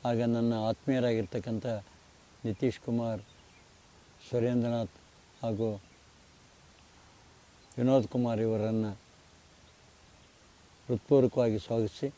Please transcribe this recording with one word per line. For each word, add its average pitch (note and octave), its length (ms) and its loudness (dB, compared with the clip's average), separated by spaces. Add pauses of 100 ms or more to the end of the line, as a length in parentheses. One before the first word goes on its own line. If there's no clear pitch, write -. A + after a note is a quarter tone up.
ಆಗ A#2 160 2
ನನ್ನ A#2 320 2
ಆತ್ಮೀಯರಾಗಿರ್ತಕ್ಕಂಥ A2+ 1120 -2 (800)
ನಿತೀಶ್ A2+ 340 -2
ಕುಮಾರ್, A#2 420 -4 (1080)
ಸುರೇಂದ್ರನಾಥ್ A#2+ 580 0 (540)
ಹಾಗೂ A2 380 -2 (2000)
ವಿನೋದ್ B2+ 300 4
ಕುಮಾರ್ A#2+ 320 -2
ಇವರನ್ನ A2 500 0 (2000)
ಹೃತ್ಪೂರ್ವಕವಾಗಿ B2 720 2
ಸ್ವಾಗತಿಸಿ A#2 580 -4